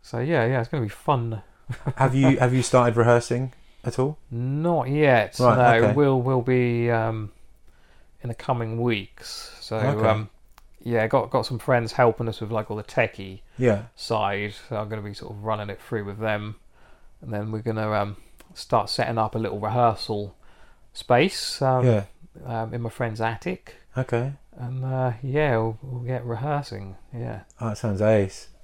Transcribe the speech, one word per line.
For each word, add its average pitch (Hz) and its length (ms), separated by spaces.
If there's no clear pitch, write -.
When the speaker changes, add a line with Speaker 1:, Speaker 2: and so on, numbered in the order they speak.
Speaker 1:
So, - 180
yeah, 131 280
yeah, 131 140
it's 113 80
gonna 151 120
be 107 80
fun. 117 540
<laughs> - 300
Speaker 2:
Have 135 180
you, 135 220
have 127 180
you 127 80
started 120 340
rehearsing 120 560
at - 160
all? 143 180
Speaker 1:
Not 135 580
yet, 139 500
Speaker 2:
Right, 120 420
Speaker 1:
no. 110 40
Speaker 2:
okay. 104 100
Speaker 1:
We'll, 135 240
we'll 127 220
be, 120 480
um, 110 420
in 123 60
the 117 40
coming 117 480
weeks. - 800
So, - 160
Speaker 2:
Okay. 110 320
Speaker 1:
um, 110 200
yeah, 117 240
got, 113 240
got 123 160
some 123 140
friends 120 320
helping 117 360
us 110 140
with, 107 100
like, 110 200
all 107 60
the 104 60
techie 98 580
Speaker 2:
Yeah. 110 240
Speaker 1:
side. 104 600
So 113 80
I'm 104 120
gonna 107 140
be 101 100
sort - 200
of 101 100
running 104 260
it 98 120
through 107 240
with 98 120
them, 104 380
and 117 100
then 107 200
we're 107 100
gonna, 110 300
um, 104 240
start - 340
setting 117 300
up 107 160
a - 20
little 107 220
rehearsal 107 720
space, - 680
um, 131 240
Speaker 2:
Yeah. 110 180
Speaker 1:
um, 113 260
in 120 80
my 117 80
friend's 113 320
attic. 117 540
Speaker 2:
Okay. 127 380
Speaker 1:
And, 127 260
uh, 131 280
yeah, 139 360
we'll, 113 260
we'll 127 200
get 123 220
rehearsing. 113 680
Yeah. 117 280
Speaker 2:
Oh, 117 80
that 104 80
sounds 101 240
ace. 104 460